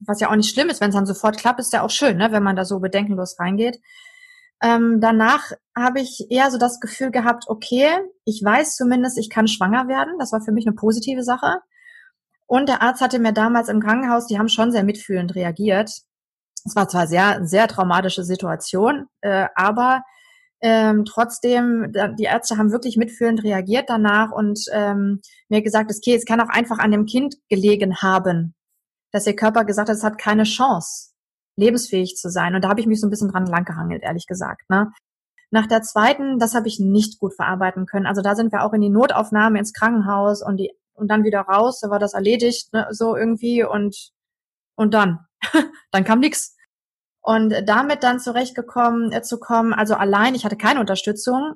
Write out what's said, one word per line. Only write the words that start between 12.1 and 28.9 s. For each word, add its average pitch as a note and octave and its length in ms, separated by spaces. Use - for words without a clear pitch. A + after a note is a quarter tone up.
Und C4+ 220
der C4 140
Arzt B3 180
hatte B3+ 200
mir A3+ 120
damals A3+ 360
im G#3+ 120
Krankenhaus, A#3+ 460
die G#3 140
haben A3+ 80
schon A#3 240
sehr A3 100
mitfühlend F#3+ 540
reagiert. F#3+ 540
Es - 100
war G3 140
zwar F3 180
sehr, F3+ 400
sehr G3+ 220
traumatische F#3 560
Situation, F#3 840
äh, F#3+ 340
aber A#3+ 480
ähm, A3 420
trotzdem, A#3+ 880
da, G3+ 160
die A3 160
Ärzte A#3 320
haben G#3+ 140
wirklich A#3 260
mitfühlend A3+ 460
reagiert G#3+ 480
danach G#3+ 420
und, G#3 400
ähm, G3+ 480
mir G#3+ 120
gesagt, G#3+ 320
"Okay, A#3+ 220
es A#3 100
kann A3+ 160
auch A#3 80
einfach A#3 300
an G#3+ 140
dem G#3 120
Kind B3+ 300
gelegen G3+ 460
haben", F#3 580